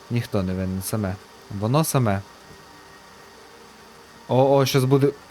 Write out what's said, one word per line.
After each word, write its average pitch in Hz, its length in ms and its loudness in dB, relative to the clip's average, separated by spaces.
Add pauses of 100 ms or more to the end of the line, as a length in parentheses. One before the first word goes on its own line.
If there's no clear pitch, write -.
(100)
Ніхто 113 320 -2
не 92 120 -4
винен, 92 280 -4
саме. 101 320 -4 (460)
Воно 135 240 0
саме. 110 360 0 (2000)
О, 135 280 4
о, 135 100 4
щас 131 180 0
буде... 139 260 4 (200)